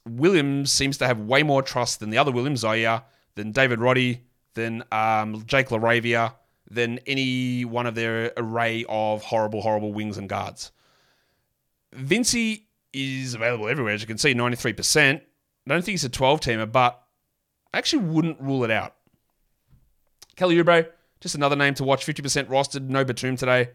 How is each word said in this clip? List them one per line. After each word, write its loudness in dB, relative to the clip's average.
Williams 2
seems 0
to 2
have 2
way 2
more 4
trust -4
than -8
the 2
other 4
Williams, -2
Zaire, 0
than -6
David 2
Roddy, 2
than, -6
um, 0
Jake 0
LaRavia, 0
than -2
any -2
one -4
of -4
their -2
array -2
of -2
horrible, -2
horrible -2
wings -6
and -10
guards. -8
Vincey -2
is -6
available -2
everywhere, 0
as -4
you -10
can -6
see, 2
ninety-three -2
percent. 2
I -10
don't 0
think -6
he's -2
a -4
twelve-teamer, 0
but 2
I -2
actually 0
wouldn't 0
rule -2
it -2
out. -2
Kelly 2
Oubre, 6
just -8
another 2
name 2
to -4
watch, 2
fifty -6
percent -2
rostered, -2
no 2
Batum -2
today. 2